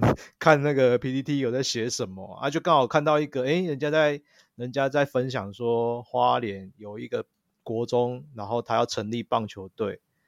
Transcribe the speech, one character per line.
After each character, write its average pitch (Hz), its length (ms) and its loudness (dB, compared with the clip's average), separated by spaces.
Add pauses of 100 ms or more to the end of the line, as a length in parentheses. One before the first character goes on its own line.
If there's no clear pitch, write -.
(380)
看 151 240 6
那 147 120 2
个 127 240 4
P 131 160 -4
T 135 100 -2
T 143 160 -2
有 127 100 0
在 127 140 -2
写 120 260 -4
什 113 180 -4
么 95 280 -16
啊， 135 140 -4
就 151 100 -2
刚 160 160 2
好 135 100 4
看 147 180 2
到 151 160 4
一 151 60 0
个， 139 180 -4
诶， 156 180 0
人 151 180 -4
家 147 100 -2
在， 147 320 2 (340)
人 127 160 -8
家 135 180 0
在 143 160 2
分 127 260 -2
享 101 220 -4
说 117 500 -2
花 123 360 2
莲 98 380 -8
有 104 220 -14
一 123 80 -12
个 113 180 -4 (380)
国 117 220 -4
中， 123 380 -2 (120)
然 104 100 -10
后 117 160 -4
他 117 140 -2
要 117 100 4
成 107 240 -4
立 117 140 -4
棒 113 240 -2
球 95 220 -14
队， 98 300 -4 (280)